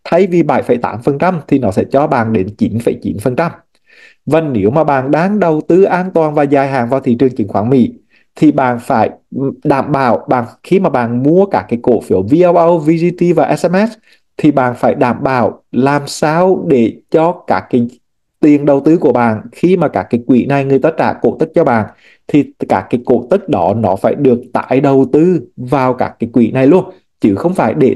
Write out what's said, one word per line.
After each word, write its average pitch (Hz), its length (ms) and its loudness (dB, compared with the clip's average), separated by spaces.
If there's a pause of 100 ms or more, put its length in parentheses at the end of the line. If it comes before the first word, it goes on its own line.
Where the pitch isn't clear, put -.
Thay 185 240 0
vì 170 160 0
bảy 143 180 0
phẩy 120 160 0
tám 113 240 -6
phần 143 160 -2
trăm 175 300 -2
thì 139 120 0
nó 117 120 -2
sẽ 113 120 -2
cho 139 240 0
bạn 113 260 0
đến 95 140 -2 (100)
chín 113 220 -2
phẩy 120 220 -2
chín 117 180 -6
phần 123 160 -4
trăm. 165 160 -2 (720)
Và 156 160 0
nếu 117 280 0
mà 151 140 0
bạn 139 280 0
đang 190 280 0
đầu 160 280 0
tư 180 160 4
an 185 300 -2
toàn 156 200 0
và 147 100 0
dài 139 240 2
hạn 127 220 -2
vào 135 100 0
thị 123 200 0
trường 135 100 4
chứng 113 180 -4
khoán 101 220 -2
Mỹ 127 240 2 (420)
thì 151 160 4
bạn 127 300 0
phải 113 280 0 (540)
đảm 139 280 0
bảo 131 380 0
bạn, 123 160 0 (180)
khi 185 160 0
mà 180 100 0
bạn 123 340 -2
mua 175 220 4
các 113 240 -4
cái 117 120 -4
cổ 110 200 0
phiếu 95 200 -2
V 107 120 0 (120)
O 175 80 4
O, 175 240 4
V 151 120 -2
G 165 160 0 (140)
T 175 160 2
và 151 200 0
S 165 100 -4
M 175 100 0
S 226 180 0 (440)
thì 151 140 2
bạn 127 260 0
phải 120 180 0
đảm 127 280 -2
bảo 127 480 -2
làm 139 360 0
sao 175 600 0
để 120 260 2 (180)
cho 165 200 2 (160)
các 92 220 -2
cái 120 180 0 (520)
tiền 147 260 2
đầu 139 200 2
tư 156 120 4
của 156 160 2
bạn, 117 280 0 (100)
khi 180 260 0
mà 160 100 0
các 95 220 -4
cái 120 180 -2
quỹ 123 180 2
này 139 200 -2
người 135 140 2
ta 156 180 0
trả 123 160 0
cổ - 260 -2
tức 156 160 -2
cho 165 80 2
bạn, 117 220 2 (420)
thì 143 180 2 (240)
các 101 200 0
cái 120 160 -2
cổ 120 240 0
tức 196 200 -2
đó 95 280 0
nó 95 180 0
phải 113 200 -2
được 127 260 2 (120)
tái 127 280 -2
đầu 135 320 2
tư 160 280 2 (140)
vào 127 380 -2
các 117 260 -6
cái 117 140 -6
quỹ 117 180 2
này 131 160 2
luôn, 180 180 4 (360)
chứ 101 140 2
không 175 180 -4
phải 143 200 -2
để 131 220 2